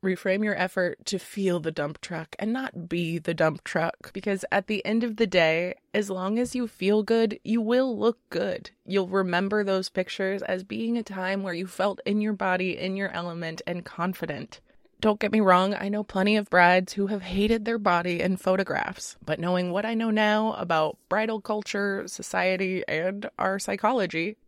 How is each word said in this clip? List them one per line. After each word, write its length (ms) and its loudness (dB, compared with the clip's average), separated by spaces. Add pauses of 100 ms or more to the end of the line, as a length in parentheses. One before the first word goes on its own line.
Reframe 420 0
your 140 0
effort 480 -2
to 120 -4
feel 440 -2
the 100 -4
dump 300 -6
truck 360 -10
and 140 -2
not 380 -6
be 300 -2
the 140 -4
dump 300 0
truck. 480 -4
Because 400 -4
at 160 0
the 180 -2
end 160 0
of 140 -2
the 100 2
day, 500 2 (180)
as 160 0
long 300 -2
as 140 -2
you 140 -2
feel 360 2
good, 420 2
you 160 2
will 360 2
look 200 2 (120)
good. 400 -4 (160)
You'll 220 0
remember 560 0
those 240 0
pictures 540 -2
as 240 -4
being 320 -2
a 60 -4
time 380 -4
where 120 -4
you 140 -4
felt 380 -2
in 140 2
your 140 0
body, 440 0
in 200 -4
your 140 -4
element, 540 -6
and 200 -6
confident. 760 -6 (400)
Don't 220 2
get 100 0
me 80 4
wrong, 340 6
I 140 -4
know 160 -2
plenty 320 2
of 140 0
brides 420 8
who 160 -2
have 140 -2
hated 420 2
their 160 -2
body 420 2
in 140 2
photographs. 800 -2 (100)
But 140 -2
knowing 320 0
what 140 -2
I 80 -4
know 180 0
now 440 2
about 420 0 (100)
bridal 320 0
culture, 680 -4
society, 800 -2
and 400 -4 (100)
our 180 0
psychology 760 -2 (120)